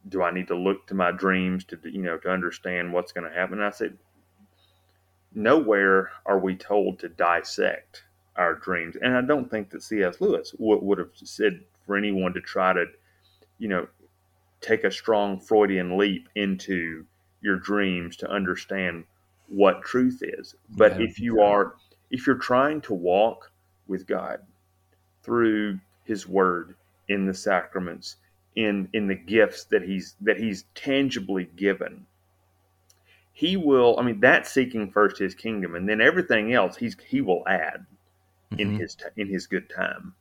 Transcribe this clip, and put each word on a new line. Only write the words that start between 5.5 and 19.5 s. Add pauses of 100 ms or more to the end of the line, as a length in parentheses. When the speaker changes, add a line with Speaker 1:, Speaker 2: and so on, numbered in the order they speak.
Speaker 1:
are
we
told
to
dissect (320)
our
dreams."
And
I
don't
think
that
C
S
Lewis
w-,
would
have
said (260)
for
anyone
to
try
to, (720)
you
know, (720)
take
a
strong
Freudian
leap
into (400)
your
dreams
to
understand (460)
what